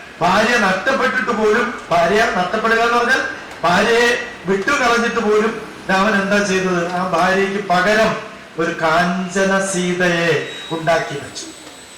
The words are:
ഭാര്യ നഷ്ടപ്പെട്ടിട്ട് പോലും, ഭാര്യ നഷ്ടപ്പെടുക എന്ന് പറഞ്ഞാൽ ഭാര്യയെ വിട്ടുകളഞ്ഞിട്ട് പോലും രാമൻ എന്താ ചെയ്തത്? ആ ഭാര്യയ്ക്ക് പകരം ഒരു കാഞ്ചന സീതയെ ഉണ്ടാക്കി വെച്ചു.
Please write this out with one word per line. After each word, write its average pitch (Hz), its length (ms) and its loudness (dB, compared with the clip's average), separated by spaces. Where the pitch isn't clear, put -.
ഭാര്യ 226 360 4
നഷ്ടപ്പെട്ടിട്ട് 202 720 0
പോലും, 214 500 0
ഭാര്യ 196 440 2
നഷ്ടപ്പെടുക 220 460 0
എന്ന് 233 160 2
പറഞ്ഞാൽ 240 240 2
ഭാര്യയെ 233 640 2
വിട്ടുകളഞ്ഞിട്ട് 233 760 0
പോലും 214 420 0
രാമൻ 196 320 2
എന്താ 202 220 0
ചെയ്തത്? 180 480 0
ആ 180 160 -2
ഭാര്യയ്ക്ക് 190 600 0
പകരം 208 680 2
ഒരു 165 220 -2
കാഞ്ചന 185 840 0
സീതയെ 175 880 0
ഉണ്ടാക്കി 160 420 0
വെച്ചു. - 320 -10